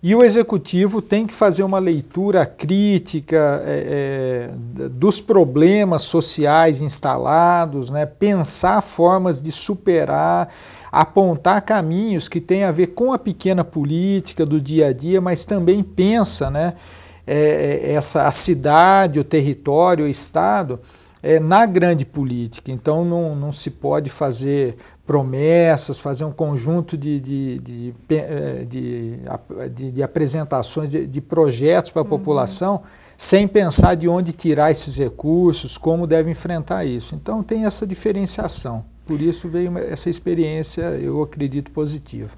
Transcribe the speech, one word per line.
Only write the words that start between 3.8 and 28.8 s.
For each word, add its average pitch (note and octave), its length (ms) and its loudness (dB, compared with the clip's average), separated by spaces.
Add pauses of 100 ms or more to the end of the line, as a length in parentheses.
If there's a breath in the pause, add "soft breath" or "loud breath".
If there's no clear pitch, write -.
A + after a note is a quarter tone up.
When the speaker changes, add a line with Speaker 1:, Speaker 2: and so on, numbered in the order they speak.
Speaker 1:
é, C3+ 100 -6
dos C#3+ 320 0
problemas F3 840 4
sociais D#3 800 2
instalados, C#3+ 1080 0
né, D3 160 -2
pensar F#3+ 760 0
formas F3 600 2
de D#3 80 -8
superar, E3+ 1000 0 (440 loud breath)
apontar F3+ 720 2
caminhos F#3+ 680 -2
que F3 120 -6
têm G3 240 0
a F#3 60 0
ver F3 180 2
com A#3+ 240 -2
a B3+ 60 -2
pequena F#3 460 -2
política E3+ 840 -2
do D3+ 120 0
dia D3+ 280 2
a C3+ 60 2
dia, D#3+ 280 0
mas F3+ 240 -2
também F#3+ 380 2
pensa, F#3+ 680 0
né, D#3+ 240 -2 (520 loud breath)
é, C#3+ 100 0 (480)
é, C#3+ 80 -2
essa, D3 300 0
a C#3+ 80 4
cidade, D#3+ 880 4
o C#3 60 0
território, D3+ 800 2
o D3 40 0
estado, E3 680 -2 (440 soft breath)
é, D#3 180 4
na F#3 260 4
grande F3 400 2
política. B2 640 -6
Então, D3+ 340 -2
não, E3+ 300 -2
não C#3+ 180 -6
se D3 160 -10
pode C#3+ 400 -2
fazer C3+ 680 -2 (280 loud breath)
promessas, D3 920 2
fazer C#3+ 260 -6
um D3+ 80 -8
conjunto D#3+ 640 -2
de, D3 240 -4
de, C3 380 -6
de, B2 360 -12 (140)
pe-, D#3 80 2
é, C#3+ 500 -6
de, A#2+ 520 -8 (560)